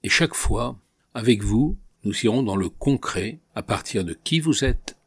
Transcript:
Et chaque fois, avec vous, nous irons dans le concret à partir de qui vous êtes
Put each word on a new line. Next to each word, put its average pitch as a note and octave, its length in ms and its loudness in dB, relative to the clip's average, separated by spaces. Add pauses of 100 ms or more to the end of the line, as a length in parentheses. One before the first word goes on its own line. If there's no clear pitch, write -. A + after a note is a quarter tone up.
Et - 60 -4
chaque - 260 2
fois, A#2+ 440 -2 (360)
avec A2+ 280 4
vous, A#2 340 2 (280)
nous G2+ 100 -2 (100)
irons A#2+ 180 2
dans G2+ 140 0
le F#2+ 120 0
concret - 720 -2 (140)
à - 80 -6
partir G2 420 -4
de E2+ 100 -6
qui - 260 -2
vous D3+ 240 0
êtes - 320 -2 (100)